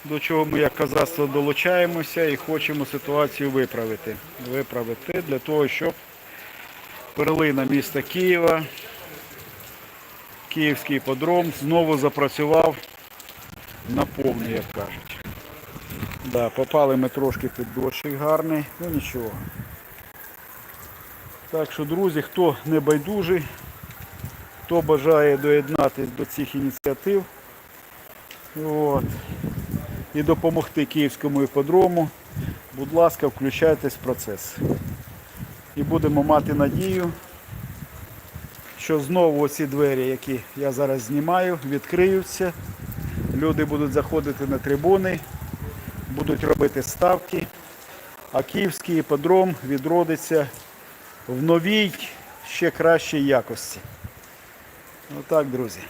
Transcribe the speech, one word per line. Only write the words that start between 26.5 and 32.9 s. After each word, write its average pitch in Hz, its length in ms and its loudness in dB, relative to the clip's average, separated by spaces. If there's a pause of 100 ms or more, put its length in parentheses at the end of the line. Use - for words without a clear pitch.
ініціатив, 139 680 0 (1400)
от, 151 400 2 (1080)
і 151 80 0
допомогти 160 640 2
Київському 143 580 0
іпподрому, 160 680 4 (640)
будь 139 180 -8